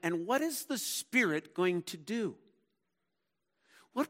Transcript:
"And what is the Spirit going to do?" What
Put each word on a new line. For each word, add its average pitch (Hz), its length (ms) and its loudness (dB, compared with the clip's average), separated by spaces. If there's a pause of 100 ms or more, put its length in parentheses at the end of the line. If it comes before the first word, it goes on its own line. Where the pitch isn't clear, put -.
"And 170 240 0
what 254 140 2
is 311 240 -2
the 269 140 -4
Spirit - 760 0
going 175 280 2
to - 160 -10
do?" 196 380 -4 (1600)
What 269 180 0